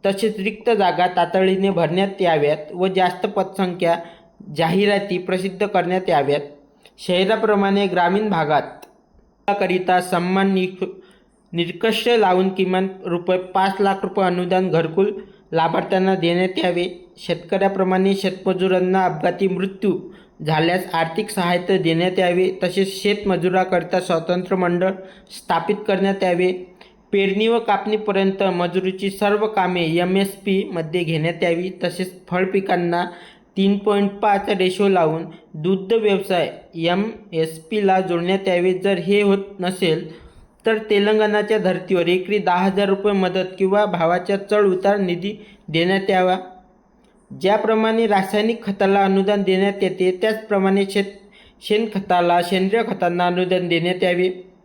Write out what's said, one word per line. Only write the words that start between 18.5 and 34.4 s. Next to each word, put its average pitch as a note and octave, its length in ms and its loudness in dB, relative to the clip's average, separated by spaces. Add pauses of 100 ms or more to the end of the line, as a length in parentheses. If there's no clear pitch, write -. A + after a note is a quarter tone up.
अपघाती F3+ 420 0
मृत्यू F#3+ 520 -2 (480)
झाल्यास E3 360 2 (100)
आर्थिक E3 360 -2
सहायता F3+ 480 0
देण्यात E3+ 420 0
यावे. F#3 440 2
तसेच F#3+ 400 -2
शेतमजुराकरिता F#3 960 0
स्वतंत्र F3+ 560 -2
मंडळ F3+ 360 2 (460)
स्थापित F3 380 -2 (120)
करण्यात F#3+ 360 0
यावे. F3+ 520 0 (360)
पेरणी G3 360 2
व A#3 120 4
कापणीपर्यंत G3+ 840 0
मजुरीची F#3 680 -2
सर्व G#3 380 0
कामे F3+ 340 0
एमएसपी F#3+ 920 0
मध्ये E3 300 -2
घेण्यात E3 400 -2
यावी. F3 280 0 (120)
तसेच F3+ 440 -6
फळपिकांना F3+ 760 0 (520)
तीन G3 200 4
पॉइंट G3+ 340 2
पाच G3+ 380 0